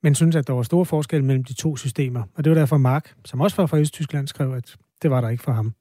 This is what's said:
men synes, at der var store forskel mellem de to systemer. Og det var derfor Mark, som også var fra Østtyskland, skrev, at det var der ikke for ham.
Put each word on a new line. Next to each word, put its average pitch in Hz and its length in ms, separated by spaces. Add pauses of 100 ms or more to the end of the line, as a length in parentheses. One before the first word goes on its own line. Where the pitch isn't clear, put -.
men 147 120
synes, 165 220
at 143 100
der 135 60
var 123 100
store 170 220
forskel 151 400
mellem 131 200
de 127 100
to 151 220
systemer. 123 460 (120)
Og 151 100
det 156 60
var 160 80
derfor 151 180
Mark, 135 380 (100)
som 131 160
også 190 160
var 190 100
fra 156 120
Østtyskland, 147 500
skrev, 131 260
at - 220 (260)
det 156 80
var 127 100
der 117 80
ikke 120 140
for 139 100
ham. 110 280